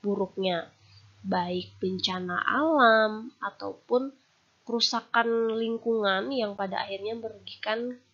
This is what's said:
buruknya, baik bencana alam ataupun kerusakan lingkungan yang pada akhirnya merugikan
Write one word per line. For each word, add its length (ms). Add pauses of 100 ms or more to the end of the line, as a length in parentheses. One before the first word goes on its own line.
buruknya, 640 (560)
baik 560
bencana 640
alam 960
ataupun 760 (520)
kerusakan 960
lingkungan 720
yang 240
pada 240
akhirnya 320
merugikan 880 (120)